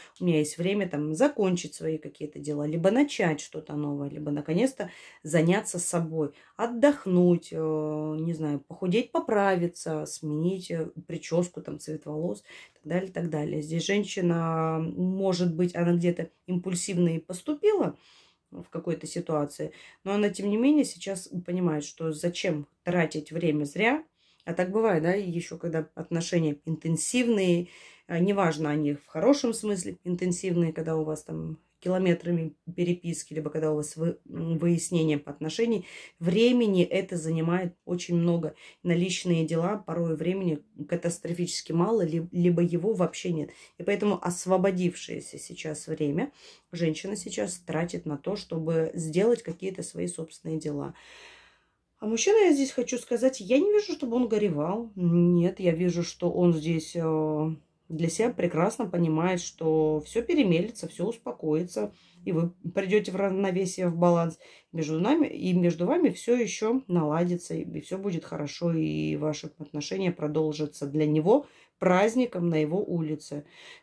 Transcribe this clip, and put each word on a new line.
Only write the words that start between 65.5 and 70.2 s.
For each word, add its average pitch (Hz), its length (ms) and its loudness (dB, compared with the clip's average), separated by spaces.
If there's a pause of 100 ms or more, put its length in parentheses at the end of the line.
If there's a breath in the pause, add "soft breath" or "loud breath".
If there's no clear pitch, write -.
между 175 340 2
вами 294 240 4
всё 226 260 0
ещё 233 520 0
наладится, 170 640 0
и, 160 80 -4
и 165 180 -8
всё 185 180 -8
будет 190 260 -4
хорошо, 156 480 -4
и 156 440 0
ваши 151 420 -4
отношения 170 540 -4
продолжатся 151 720 -4